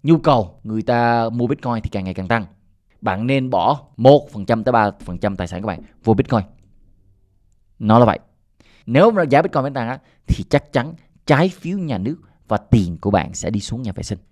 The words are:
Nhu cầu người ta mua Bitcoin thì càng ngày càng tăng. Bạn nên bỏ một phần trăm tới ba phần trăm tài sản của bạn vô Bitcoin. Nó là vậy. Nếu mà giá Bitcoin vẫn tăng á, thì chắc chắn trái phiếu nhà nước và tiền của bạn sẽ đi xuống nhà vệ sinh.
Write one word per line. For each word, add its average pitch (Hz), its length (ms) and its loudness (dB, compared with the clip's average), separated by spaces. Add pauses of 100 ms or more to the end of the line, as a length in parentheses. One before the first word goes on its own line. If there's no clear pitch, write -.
Nhu 160 160 4
cầu 120 440 0
người 110 200 -6
ta 117 500 2
mua 120 140 -2
Bitcoin 120 360 -4
thì - 80 -6
càng 95 140 -6
ngày 92 100 -6
càng 92 140 -8
tăng. 110 180 -4 (540)
Bạn 107 260 -4
nên 131 240 -2
bỏ 110 360 0 (100)
một 135 340 4
phần 101 160 -10
trăm 113 180 0
tới 127 80 0
ba 107 180 2 (100)
phần 87 180 -10
trăm 101 180 -4
tài 90 100 -6
sản 90 160 -10
của 110 60 -6
bạn 82 120 -8 (240)
vô 113 100 4
Bitcoin. 110 280 0 (1400)
Nó 110 200 4
là 123 60 8
vậy. 107 140 2 (680)
Nếu 151 240 6
mà 202 120 0
giá 139 200 4
Bitcoin 135 200 -2
vẫn 135 120 -6
tăng 117 140 -6
á, 131 100 -8 (280)
thì - 240 -2
chắc - 220 0
chắn 165 220 -4 (320)
trái 190 220 4
phiếu 180 300 -8
nhà 147 200 -6
nước 123 180 -6 (320)
và 107 80 0
tiền 87 440 0
của 101 100 -2
bạn 90 240 0
sẽ - 160 -6
đi 107 100 -4
xuống 117 220 -10
nhà 104 100 -8
vệ - 100 -12
sinh. 95 160 -8 (140)